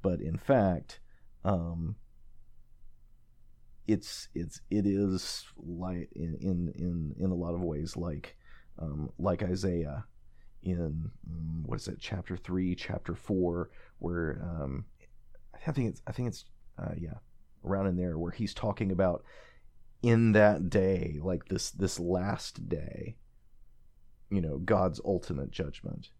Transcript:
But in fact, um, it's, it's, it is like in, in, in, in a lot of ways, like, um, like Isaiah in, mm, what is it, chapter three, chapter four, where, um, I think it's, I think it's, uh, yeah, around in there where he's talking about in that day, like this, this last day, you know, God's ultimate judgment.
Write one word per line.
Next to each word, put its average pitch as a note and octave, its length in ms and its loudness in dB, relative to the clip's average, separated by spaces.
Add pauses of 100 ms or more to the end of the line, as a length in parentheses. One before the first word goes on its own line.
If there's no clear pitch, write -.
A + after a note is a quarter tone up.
But F#2 180 2
in E2 160 -2
fact, G2 600 4 (440)
um, E2+ 520 0 (1900)
it's, - 480 0
it's, - 340 -6
it G2+ 160 2
is G2 580 2 (140)
like F2 580 -6
in, E2 240 -4
in, F2 360 0
in, E2+ 440 -2
in F#2 120 2
a F2+ 40 2
lot E2+ 200 -2
of F2 60 -2
ways, E2 360 -2
like, E2+ 400 -6 (400)
um, D2+ 400 -4
like F2+ 240 2
Isaiah F2+ 640 0 (560)
in, E2 500 -2 (180)
mm, D#2+ 360 -6
what - 160 -4
is - 80 -8
it, - 100 -8
chapter - 380 -6
three, F#2 380 0
chapter F2 380 -6
four, F2 560 0 (300)
where, E2+ 420 -2
um, D#2+ 440 -4 (680)
I - 200 -4
think B2 160 2
it's, - 180 -8
I A#2+ 60 -6
think B2 160 -2
it's, - 160 -10 (320)
uh, - 200 -4
yeah, D#2+ 180 -6 (500)
around G2 220 2
in F2+ 100 2
there F2 200 0
where E2+ 140 -2
he's - 220 -4
talking G2+ 360 0
about F#2 360 2 (760)
in A#2 300 8
that G#2 380 10
day, F#2 520 4
like F2 280 -2
this, - 220 -2
this F#2 280 0
last F2 720 -2
day, - 480 -6 (1120)
you G2 100 2
know, D#2 200 0
God's F#2 440 4
ultimate E2 480 -2
judgment. - 580 -8 (100)